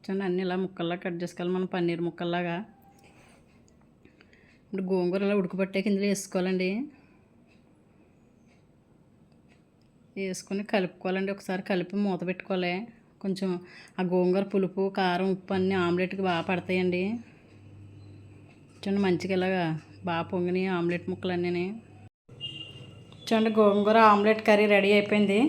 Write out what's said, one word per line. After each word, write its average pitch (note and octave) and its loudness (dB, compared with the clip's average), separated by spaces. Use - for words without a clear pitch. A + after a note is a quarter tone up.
చూడండి, G3 -4
అన్నీ F3+ 0
ఇలా F3+ -2
ముక్కల్లా F3 -4
కట్ F3 -6
చేసుకోవాలి, F3 -6
మనం F#3 -2
పన్నీర్ E3+ -2
ముక్కల్లాగా. F3 -4
ఇప్పుడు G3 -6
గోంగూర F#3 0
ఇలా G3+ 2
ఉడకబట్టాక F#3+ -2
ఇందులో G3 2
వేసుకోవాలండి. F#3 -2
వేసుకొని F#3+ -6
కలుపుకోవాలండి, F#3+ -2
ఒకసారి G3 -6
కలిపి F3+ -2
మూత F#3 -2
పెట్టుకోవాలి. F#3 -4
కొంచెం F#3+ -2
ఆ F#3 -2
గోంగూర F3+ 2
పులుపు, F#3+ 0
కారం, F#3 0
ఉప్పు F#3+ -6
అన్నీ F#3+ 2
ఆమ్లెట్కి F#3 0
బాగా E3+ 0
పడతాయండి. F3+ 0
చూడండి, G3+ 0
మంచిగా F#3 0
ఇలాగా F#3 0
బాగా E3+ -2
పొంగినాయి F#3 -2
ఆమ్లెట్ F3 -2
ముక్కలన్నీని. F3 -2
చూడండి, A3 2
గోంగూర G#3 6
ఆమ్లెట్ G#3+ 4
కర్రీ G#3 6
రెడీ G3 4
అయిపోయింది. G#3 2